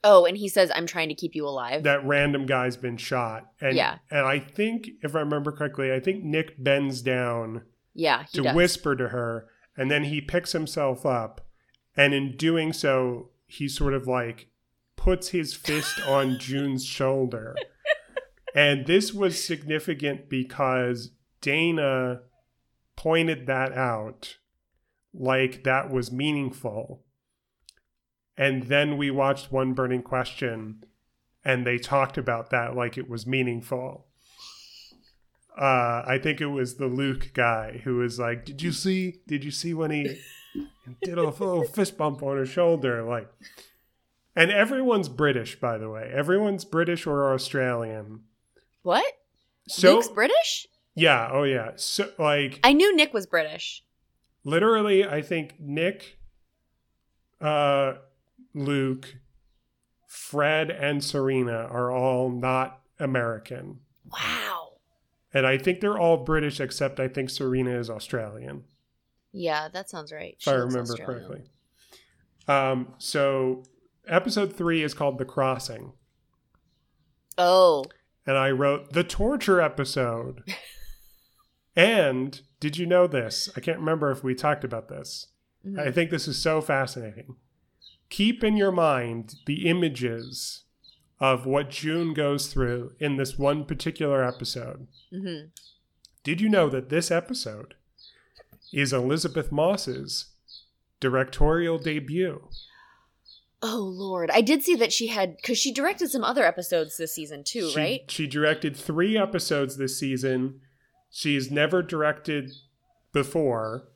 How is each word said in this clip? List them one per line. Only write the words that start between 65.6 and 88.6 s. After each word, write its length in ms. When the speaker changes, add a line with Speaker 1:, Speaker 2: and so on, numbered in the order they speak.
Speaker 2:
they're 180
all 180
British, 440
except 380
I 100
think 220
Serena 480
is 120
Australian. 720
Speaker 1:
Yeah, 360
that 220
sounds 220
right. 260
Speaker 2:
If 40
Speaker 1:
She 80
Speaker 2:
I 60
Speaker 1:
looks 180
Speaker 2:
remember 200
Speaker 1:
Australian. 340
Speaker 2:
correctly. 220
Um, 500
so 640
episode 500
three 260
is 120
called 240
The 80
Crossing. 640
Speaker 1:
Oh. 480
Speaker 2:
And 100
I 140
wrote, 420
"The 120
torture 560
episode." 880
Speaker 1:
<laughs> 40
Speaker 2:
And 640
did 180
you 100
know 200
this? 500
I 40
can't 180
remember 320
if 140
we 100
talked 300
about 240
this. 400
Speaker 1:
Mm-hmm. 140
Speaker 2:
I 140
think 180
this 160
is 100
so 240
fascinating. 760
Keep 340
in 140
your 160